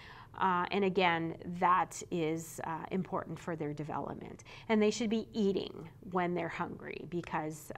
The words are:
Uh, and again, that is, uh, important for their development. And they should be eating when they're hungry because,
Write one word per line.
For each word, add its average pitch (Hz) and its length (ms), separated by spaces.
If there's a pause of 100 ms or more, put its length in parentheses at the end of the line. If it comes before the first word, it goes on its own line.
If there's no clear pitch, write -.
(380)
Uh, 180 320
and 202 140
again, 170 500 (240)
that 175 420 (100)
is, 165 540
uh, 160 260
important 175 480
for 170 180
their 151 160
development. - 720 (240)
And 214 140
they 208 80
should 214 180
be 220 240
eating 196 560 (220)
when 175 240
they're 165 120
hungry - 640
because, 160 680